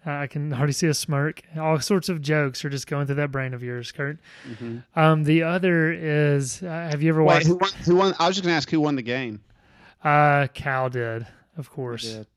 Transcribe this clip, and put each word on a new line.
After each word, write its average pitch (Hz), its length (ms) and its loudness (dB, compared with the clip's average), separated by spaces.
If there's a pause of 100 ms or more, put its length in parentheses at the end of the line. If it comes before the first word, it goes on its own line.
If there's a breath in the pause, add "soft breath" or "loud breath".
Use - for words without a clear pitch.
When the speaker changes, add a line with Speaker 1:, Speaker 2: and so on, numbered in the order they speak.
Speaker 1:
Uh, 156 60 -6
I 143 140 -6
can 147 260 -6
already 143 200 0
see 175 140 0
a 156 80 2
smirk. 147 480 -2 (160)
All 156 220 2
sorts 185 280 0
of 175 120 -4
jokes 147 440 0
are 151 40 -6
just 139 180 -6
going 143 200 -4
through 139 100 -2
that 143 160 -2
brain 131 220 -6
of 123 80 -12
yours, 123 280 -10
Kurt. 147 280 -8 (280 loud breath)
Speaker 2:
Mm-hmm. 117 320 -10 (200 loud breath)
Speaker 1:
Um, 156 260 4
the 156 200 4
other 170 480 2
is, 147 720 0
uh, 170 280 -8
have 147 120 -2
you 160 80 4
ever 156 140 4
Speaker 2:
Wait, 151 120 8
Speaker 1:
watched 151 100 4
Speaker 2:
who 349 100 6
won, 196 140 0 (140)
who 175 120 4
won? 190 220 4
I 165 80 2
was 185 100 0
just 190 80 -4
gonna 175 120 2
ask 143 140 -2
who 160 100 2
won 147 160 0
the 127 60 -6
game. 117 380 -6 (600 soft breath)
Speaker 1:
Uh, 147 460 4
Cal 131 420 -4
did, 117 360 -6 (300 soft breath)
of 143 140 -12
course. 120 360 -10
Speaker 2:
They 110 120 -10
did. 107 80 -16 (100)